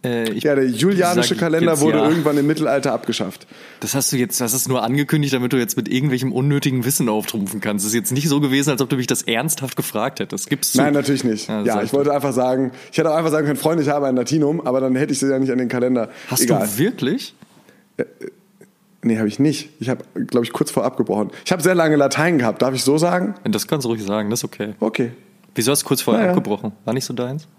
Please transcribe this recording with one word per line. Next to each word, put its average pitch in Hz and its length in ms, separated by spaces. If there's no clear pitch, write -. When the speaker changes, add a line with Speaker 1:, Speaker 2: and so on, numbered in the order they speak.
Speaker 1:
Äh, 117 280
ich - 120
Speaker 2:
Ja, 147 120
der 135 120
julianische 175 680
Speaker 1:
sag - 20
Speaker 2:
Kalender 165 360
Speaker 1:
jetzt 143 80
Speaker 2:
wurde 151 180
Speaker 1:
ja. 147 100
Speaker 2:
irgendwann 151 260
im 143 120
Mittelalter 143 440
abgeschafft. 113 540
Speaker 1:
Das - 120
hast 135 180
du 143 60
jetzt, 120 240
das 117 100
hast 131 140
du 135 60
nur 127 100
angekündigt, 139 500
damit 123 220
du 135 40
jetzt 117 200
mit 113 100
irgendwelchem 127 440
unnötigem 135 540
Wissen 127 220
auftrumpfen 107 540
kannst. 104 240
Das 107 40
ist 107 60
jetzt 113 160
nicht 143 160
so 147 120
gewesen, 139 320
als 127 100
ob 123 80
du 147 60
mich 127 100
das 123 160
ernsthaft 127 540
gefragt 127 440
hättest. - 300
Gibst - 240
du? 123 80
Speaker 2:
Nein, 147 140
natürlich 139 280
nicht. 110 260
Speaker 1:
Ja, 107 120
Speaker 2:
Ja, 113 140
Speaker 1:
sag 104 80
Speaker 2:
ich 113 80
Speaker 1:
doch. 139 80
Speaker 2:
wollte 143 160
einfach 135 180
sagen, 127 380
ich - 60
hätte 160 140
auch 151 40
einfach 160 140
sagen 151 160
können, 147 140
„Freunde, 160 240
ich 139 60
habe 143 180
ein 127 80
Latinum“, 147 500
aber 127 160
dann 131 140
hätte 139 180
ich 131 60
sie 135 100
ja 135 80
nicht 135 140
an 123 80
den 123 100
Kalender. 123 400
Speaker 1:
Hast 131 120
Speaker 2:
Egal. 104 260
Speaker 1:
du 104 120
wirklich? 180 560
Speaker 2:
Äh, - 40
äh, - 40
nee, 113 160
habe 110 80
ich 104 100
nicht. 143 320
Ich 117 100
habe, 123 140
glaub - 280
ich, 117 80
kurz - 200
vor 123 120
abgebrochen. 107 460
Ich - 60
habe 185 100
sehr 185 140
lange 160 200
Latein 143 440
gehabt. 117 240
Darf 131 100
ich 127 100
so 143 140
sagen? 180 460
Speaker 1:
Das - 240
kannst 143 180
du 117 40
ruhig 110 140
sagen, 104 280
das 120 80
ist - 60
okay. 104 340
Speaker 2:
Okay. 117 320
Speaker 1:
Wieso 123 180
hast 143 120
du - 40
kurz 139 140
vorher 160 220
Speaker 2:
Ja, - 60
ja. 175 60
Speaker 1:
abgebrochen? 101 360
War 113 100
nicht 131 100
so 135 80
deins? 127 340